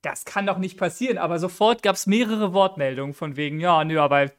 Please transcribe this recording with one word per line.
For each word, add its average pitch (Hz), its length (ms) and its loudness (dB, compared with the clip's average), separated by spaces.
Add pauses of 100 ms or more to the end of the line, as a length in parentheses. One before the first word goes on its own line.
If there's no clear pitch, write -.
das - 240 -8
kann 196 220 -4
doch 185 100 0
nicht 185 200 -6
passieren, 196 420 -2
aber 170 180 -2
sofort 214 460 0
gab's 190 240 0
mehrere 214 460 0
Wortmeldungen 143 600 0
von 143 240 -10
wegen, 147 220 -4
ja, 165 240 4
nö, 160 160 0
aber 143 400 4